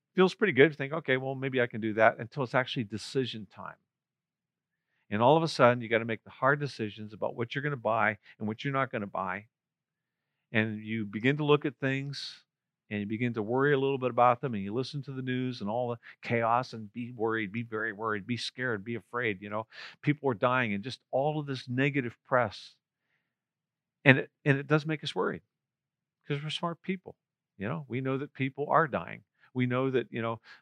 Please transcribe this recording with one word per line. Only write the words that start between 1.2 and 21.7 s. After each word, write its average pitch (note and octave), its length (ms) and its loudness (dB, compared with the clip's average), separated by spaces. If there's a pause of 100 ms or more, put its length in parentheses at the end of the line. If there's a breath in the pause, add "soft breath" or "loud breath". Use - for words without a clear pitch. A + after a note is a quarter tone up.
maybe C3 260 -2
I A#2+ 60 2
can A#2 140 -8
do A2 140 -2
that," A2 240 6
until B2+ 240 -6
it's B2 120 -4
actually B2+ 300 -2
decision A2+ 640 -6
time. F#2+ 300 -16 (1300)
And G#2 120 0
all C#3 140 8
of E3 60 4
a D#3+ 60 0
sudden, B2 340 6
you A2 60 -8
gotta A2+ 160 2
make A2+ 200 -4
the G2+ 60 -20
hard C#3 280 2
decisions A2 540 -8
about A2 240 -6
what A2 180 -6
you're C#3 80 -4
gonna D3 140 -4
buy A2 420 0 (200 soft breath)
and G#2+ 100 -4
what A2 160 -6
you're C#3 80 -2
not C3+ 180 0
gonna G#2+ 160 -4
buy. F#2+ 400 -6 (1080)
And A2 280 0
you A2 240 -4
begin A2 320 0
to D3+ 80 -2
look D3 220 4
at C#3 100 -6
things, C3+ 680 -6 (440)
and G#2 120 -4
you G2+ 60 -4
begin A2+ 280 -2
to A2+ 80 -2
worry C3 320 2
a C3+ 40 2
little C3+ 200 0
bit B2+ 120 -2
about A#2+ 300 4
them, B2+ 140 -4
and G2+ 80 -4
you G2+ 100 -6
listen C3 300 -4
to C#3 100 -14
the C3 100 -8
news B2+ 380 -4
and G2+ 80 -4
all A#2+ 220 -2
the A#2 80 -6 (240 loud breath)
chaos, A#2 500 2
and A2 200 -14
be A#2+ 200 -10
worried, A2 400 -2
be A#2 100 -4
very A2 300 -4
worried, G#2 340 -4
be A#2+ 100 -2
scared, A2+ 480 -6
be A#2 100 -6
afraid, A2 480 -4
you G2+ 80 -12
know. G#2+ 160 -4 (360 loud breath)
People C#3+ 280 2
are A#2+ 40 0
dying, B2 380 2
and G2+ 100 -2
just B2+ 180 -12 (100)
all D3+ 280 0
of D3 80 -6
this C3 220 -6
negative C3 480 0 (100)